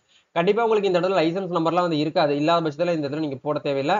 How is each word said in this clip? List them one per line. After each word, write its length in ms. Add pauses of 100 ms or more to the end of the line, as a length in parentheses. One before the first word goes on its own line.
(360)
கண்டிப்பா 280
உங்களுக்கு 260
இந்த 100
இடத்துல 180
license 360
நம்பர்லாம் 340
வந்து 100
இருக்காது. 380
இல்லாத 260
பட்சத்துல 320
இந்த 120
இடத்துல 180
நீங்க 180
போட 180
தேவையில்லை. 400